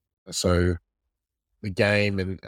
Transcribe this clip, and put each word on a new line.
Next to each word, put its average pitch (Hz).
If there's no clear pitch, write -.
So 87
the 107
game 104
and, 92